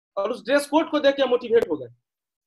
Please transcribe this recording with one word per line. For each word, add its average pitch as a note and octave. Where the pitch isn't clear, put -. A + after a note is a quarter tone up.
और G3
उस G#3
ड्रेस C#4+
कोड D#4
को D4
देख C#4
के C4+
मोटिवेट A#3
हो D3+
गए A#2+